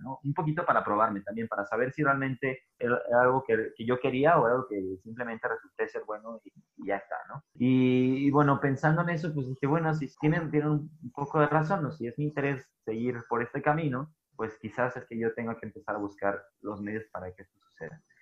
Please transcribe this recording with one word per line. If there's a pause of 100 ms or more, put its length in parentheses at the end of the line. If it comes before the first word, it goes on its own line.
¿no?
Un
poquito
para
probarme
también,
para
saber
si
realmente (160)
era,
era
algo
que,
que
yo
quería
o
era
algo
que (220)
simplemente
resulté
ser
bueno
y, (260)
y
ya
está, (140)
¿no? (100)
Y,
y
bueno,
pensando
en
eso,
pues
dije,
"Bueno,
si (120)
tienen,
tienen
un
poco
de
razón,
o
si
es
mi
interés (160)
seguir
por
este
camino, (240)
pues
quizás
es
que
yo
tenga
que
empezar
a
buscar (180)
los
medios
para
que
esto
suceda". (200)